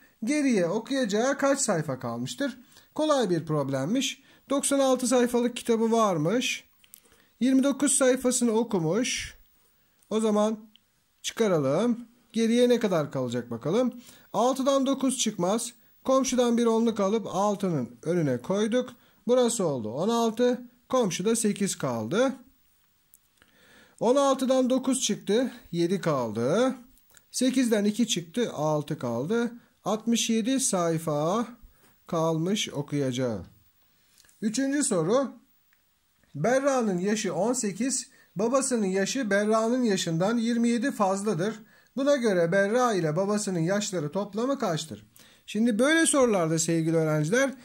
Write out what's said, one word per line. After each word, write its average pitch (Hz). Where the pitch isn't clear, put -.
Geriye 254
okuyacağı 226
kaç 277
sayfa 151
kalmıştır? 127
Kolay 285
bir 165
problemmiş. 151
Doksan 277
altı 262
sayfalık 240
kitabı 226
varmış. 208
Yirmi 262
dokuz 277
sayfasını 254
okumuş. 214
O 214
zaman 214
çıkaralım. 196
Geriye 233
ne 240
kadar 185
kalacak 123
bakalım. 190
Altıdan 262
dokuz 269
çıkmaz. 208
Komşudan 254
bir 233
onluk 226
alıp 202
altının 180
önüne 156
koyduk. 226
Burası 233
oldu 120
on 165
altı. 233
Komşuda 226
sekiz 202
kaldı. 135
On 247
altıdan 262
dokuz 262
çıktı. 220
Yedi 170
kaldı. 139
Sekizden 247
iki 208
çıktı. 190
Altı 151
kaldı. 170
Altmış 220
yedi 226
sayfa 165
kalmış 165
okuyacağı. 131
Üçüncü 269
soru. 208
Berra'nın 233
yaşı 202
on 202
sekiz, 226
babasının 233
yaşı 196
Berra'nın 220
yaşından 190
yirmi 233
yedi 240
fazladır. 196
Buna 285
göre 180
Berra 214
ile 160
babasının 202
yaşları 175
toplamı 214
kaçtır? 156
Şimdi 220
böyle 311
sorularda 196
sevgili 165
öğrenciler 160